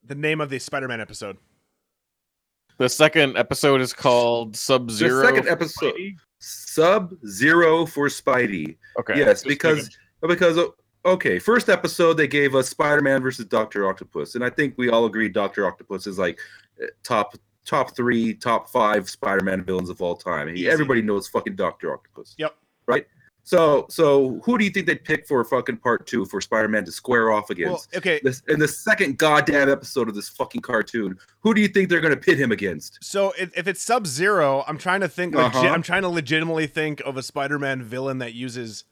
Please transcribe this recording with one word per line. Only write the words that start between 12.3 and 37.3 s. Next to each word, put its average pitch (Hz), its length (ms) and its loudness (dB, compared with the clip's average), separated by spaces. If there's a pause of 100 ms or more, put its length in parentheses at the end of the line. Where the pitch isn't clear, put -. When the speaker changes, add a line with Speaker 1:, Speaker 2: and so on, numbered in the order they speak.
Speaker 3:
us 131 140 2
Spider-Man 147 520 2
versus 127 240 -4
Doctor 107 420 0
Octopus, 90 480 -6
and 120 80 -4
I 123 60 0
think 139 280 -2
we 123 120 0
all 117 160 4
agree 107 240 -2
Doctor 98 380 -2
Octopus 95 400 -8
is, 92 100 -10
like, 87 220 -2 (420)
eh, - 60 -8 (160)
top, 107 320 -2 (300)
top 135 300 -2
three, 117 380 0
top 113 360 -4
five 107 400 0
Spider-Man 95 540 -2
villains 92 260 -4
of 90 120 -10
all 87 140 -2
time. 78 320 -6
He, 82 140 -10
Speaker 1:
Easy. 90 80 0
Speaker 3:
everybody 139 320 2
knows 104 260 -2
fucking 104 280 -4
Doctor 85 380 -4
Octopus. - 440 -18
Speaker 1:
Yep. 151 180 -8 (320)
Speaker 3:
Right? - 180 0 (400)
So, 160 440 4
so 139 560 2
who 240 120 2
do 214 60 2
you 196 80 0
think 185 160 -2
they'd 165 160 -2
pick 156 240 -2
for 127 160 2
fucking 127 340 -2
part 120 300 -2
two 117 180 -2
for 98 140 -8
Spider-Man 107 460 0
to 85 80 -14
square 117 400 2
off 104 160 -2
Speaker 1:
Well, 98 80 -6
Speaker 3:
against? 117 360 -4
Speaker 1:
okay. 175 300 -2
Speaker 3:
This, 131 240 -2
in 151 100 0
the 151 120 2
second 190 480 -2
goddamn 147 520 4
episode 131 380 -2
of 104 80 -8
this 101 140 -10
fucking - 320 -8
cartoon, 104 560 -4 (240)
who 220 120 2
do 208 60 4
you 208 80 4
think 196 220 2
they're 175 100 4
gonna 151 160 2
pit 156 240 2
him 120 140 2
against? 92 500 -6
Speaker 1:
So 196 340 -2
if, 180 200 -8
if 175 100 -4
it's 190 160 -6
Sub-Zero, 170 800 0
I'm 151 120 -8
trying 185 240 -2
to 180 80 -2
think 175 260 -6
legi- 127 200 4
Speaker 3:
Uh-huh. 127 120 4
Speaker 1:
I'm 165 140 0
trying 180 220 -2
to 180 40 -2
legitimately 160 600 -2
think 156 340 -4
of 135 160 -8
a 131 60 -8
Spider-Man 139 600 -4